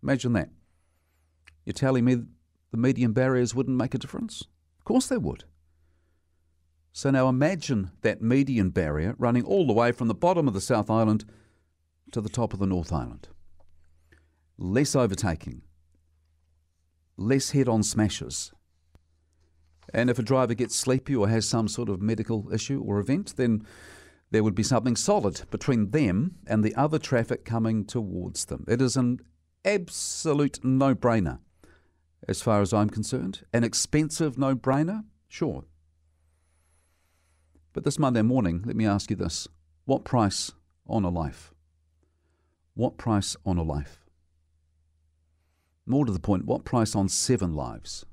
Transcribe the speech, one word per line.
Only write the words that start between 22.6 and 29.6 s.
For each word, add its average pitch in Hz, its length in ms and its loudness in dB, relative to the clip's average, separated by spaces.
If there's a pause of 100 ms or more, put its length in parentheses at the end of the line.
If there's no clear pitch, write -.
or 101 140 0
event, 139 380 -2
then 117 280 2 (680)
there 107 120 4
would 107 100 2
be 110 80 0
something 117 340 2
solid 180 540 0
between 110 400 0
them 127 460 0 (100)
and 107 180 2
the 107 100 0
other 151 240 2
traffic 123 460 -2
coming 113 400 -2
towards 95 600 -6
them. - 220 -10
It 120 120 2
is 131 160 2
an 127 240 0 (440)